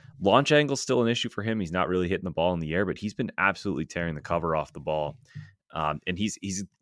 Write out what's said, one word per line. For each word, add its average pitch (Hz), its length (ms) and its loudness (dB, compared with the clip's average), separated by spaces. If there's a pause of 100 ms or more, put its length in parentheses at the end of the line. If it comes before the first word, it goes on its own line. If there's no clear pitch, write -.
(200)
Launch 110 320 6
angle's 147 280 4
still 127 220 2
an 117 60 4
issue 120 220 0
for - 120 -8
him. 110 180 -2
He's 87 120 -4
not 90 180 2
really 90 180 0
hitting 92 160 -2
the 92 60 -4
ball 85 240 2
in 85 60 -2
the 80 160 -2
air, 98 100 2
but 90 140 -4
he's 101 160 -6
been 123 240 -4
absolutely 92 460 0
tearing 85 280 -4
the 73 80 -8
cover 82 340 -2
off 76 180 -4
the 80 60 -14
ball. 76 380 -4 (560)
Um, 78 320 -2
and 90 140 -4
he's, 104 200 -2
he's 98 240 -6 (180)